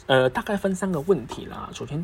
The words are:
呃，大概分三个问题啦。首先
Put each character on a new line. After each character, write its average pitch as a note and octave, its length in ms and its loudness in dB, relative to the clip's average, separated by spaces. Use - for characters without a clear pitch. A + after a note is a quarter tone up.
呃， C3 220 6
大 A3 120 -4
概 G#3 160 -2
分 F#3+ 180 0
三 F#3+ 160 -2
个 D#3+ 80 0
问 D#3 260 2
题 - 200 -12
啦。 - 280 -12
首 - 140 -10
先 D#3 160 -4